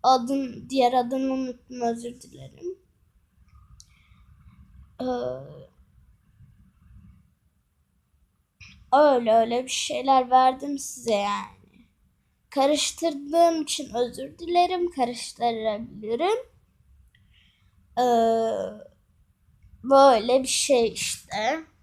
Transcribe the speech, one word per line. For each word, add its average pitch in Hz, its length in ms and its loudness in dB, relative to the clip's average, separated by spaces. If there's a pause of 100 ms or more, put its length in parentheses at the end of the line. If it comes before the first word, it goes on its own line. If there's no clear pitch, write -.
adın, 254 640 0
diğer 254 240 2
adını 262 400 0
unuttum, 254 480 -8
özür 233 400 -6
dilerim. - 580 -16 (2250)
Ee, - 40 -8 (4000)
öyle 254 400 6
öyle 233 300 2
bir 254 60 -12
şeyler 254 600 0
verdim 262 500 2
size 233 340 -6
yani. - 760 -6 (640)
Karıştırdığım 302 1120 0
için 294 340 -8
özür 247 440 -6
dilerim. 349 520 0
Karıştırabilirim. 233 1500 -4 (1600)
Ee, 240 60 2 (1800)
böyle 254 600 6
bir 254 40 -8
şey 233 460 2
işte. 247 680 -6 (200)